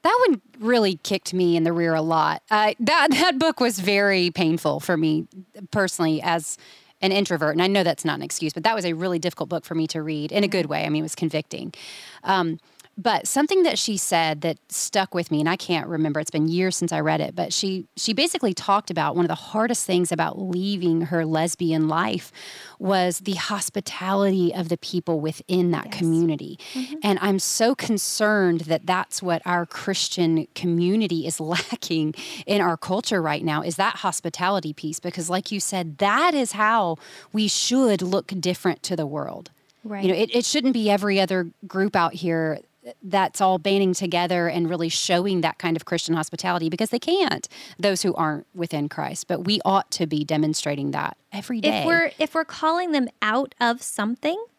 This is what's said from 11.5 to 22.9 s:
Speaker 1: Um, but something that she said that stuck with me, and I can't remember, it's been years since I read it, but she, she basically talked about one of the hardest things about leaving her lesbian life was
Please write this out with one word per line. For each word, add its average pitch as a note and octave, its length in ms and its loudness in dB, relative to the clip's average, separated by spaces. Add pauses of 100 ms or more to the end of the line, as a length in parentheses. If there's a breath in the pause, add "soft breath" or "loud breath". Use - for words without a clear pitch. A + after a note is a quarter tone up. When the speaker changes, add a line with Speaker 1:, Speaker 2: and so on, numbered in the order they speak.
Speaker 1:
Um, E3+ 360 0 (400 soft breath)
but G3 280 0
something E4+ 340 2
that D#4 160 4
she G#3+ 180 -2
said D#3+ 460 0
that E3 160 -2 (120)
stuck - 440 -2
with E3+ 160 -2
me, D3+ 100 2
and D#3 80 2
I F3 80 2
can't F3 300 -2
remember, D#3 340 -2
it's - 120 -6
been D#3 160 0
years F3+ 280 0
since F3 160 -2
I D#3 100 -2
read D#3 200 0
it, D3+ 140 -6
but E3+ 180 -4
she, F#3+ 320 -2 (100)
she - 160 -4
basically A#3+ 440 0
talked G3+ 340 0
about D3+ 260 0
one F3 80 4
of E3 60 2
the E3 60 0
hardest A3 500 -2
things F3+ 260 2
about D#3+ 280 -2
leaving F3+ 640 0
her E3 220 0
lesbian D#3+ 640 0
life E3+ 440 -2 (480 loud breath)
was F#3 400 2